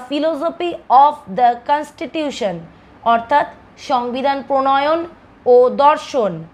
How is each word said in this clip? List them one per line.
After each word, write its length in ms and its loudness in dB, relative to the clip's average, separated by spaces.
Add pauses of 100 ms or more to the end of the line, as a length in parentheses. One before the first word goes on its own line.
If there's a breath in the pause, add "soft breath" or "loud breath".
(100)
philosophy 640 -4 (180)
of 460 4
the 180 2 (120)
constitution, 880 -4 (500 soft breath)
অর্থাৎ 420 2 (320)
সংবিধান 720 -2
প্রণয়ন 560 0 (420)
ও 240 6
দর্শন 840 -2